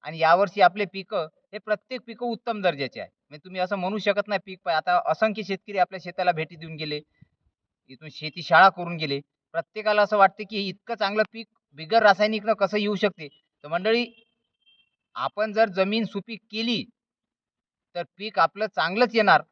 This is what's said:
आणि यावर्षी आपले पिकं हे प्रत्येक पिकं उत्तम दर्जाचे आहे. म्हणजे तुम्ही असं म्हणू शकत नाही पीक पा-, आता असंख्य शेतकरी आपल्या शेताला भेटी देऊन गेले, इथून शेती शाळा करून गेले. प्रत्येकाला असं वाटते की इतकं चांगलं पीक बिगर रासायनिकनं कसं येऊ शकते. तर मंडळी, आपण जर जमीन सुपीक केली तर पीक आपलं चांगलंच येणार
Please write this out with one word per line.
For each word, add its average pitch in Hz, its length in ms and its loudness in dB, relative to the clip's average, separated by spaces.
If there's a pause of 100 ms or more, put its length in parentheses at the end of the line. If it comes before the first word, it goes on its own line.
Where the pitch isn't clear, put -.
आणि 156 180 -12
यावर्षी 180 420 4
आपले 190 240 4
पिकं 185 420 -6 (260)
हे 202 40 -10
प्रत्येक 214 440 -6
पिकं 233 240 -12
उत्तम 226 360 -6
दर्जाचे 139 380 -2
आहे. 95 100 -12 (200)
म्हणजे 147 160 -20
तुम्ही 185 160 -8
असं 185 140 -2
म्हणू 190 220 -4
शकत 196 300 -2
नाही 202 180 -2
पीक 185 180 -16
पा-, 170 100 -2
आता 175 260 2 (120)
असंख्य 214 320 -2
शेतकरी 196 340 -8
आपल्या 185 260 0
शेताला 180 280 -2
भेटी 160 240 -6
देऊन 160 200 -14
गेले, 151 240 -8 (880)
इथून 139 220 -20
शेती 156 320 -14
शाळा 170 280 8
करून 175 280 -6
गेले. 143 220 -4 (320)
प्रत्येकाला 208 500 0
असं 208 160 2
वाटते 196 260 4
की 202 240 -6
इतकं 202 280 -8
चांगलं 208 360 -2
पीक 226 160 -14 (240)
बिगर 160 320 0
रासायनिकनं 214 500 4
कसं 202 240 0
येऊ 208 180 0
शकते. 180 320 -2 (360)
तर 147 40 -18
मंडळी, 214 380 0 (1080)
आपण 202 380 -4
जर 220 160 4
जमीन 196 360 0
सुपीक 208 340 -10 (120)
केली 226 320 -4 (1120)
तर 175 80 -6 (140)
पीक 202 220 -6
आपलं 190 260 0 (100)
चांगलंच 202 400 0
येणार 190 260 4 (100)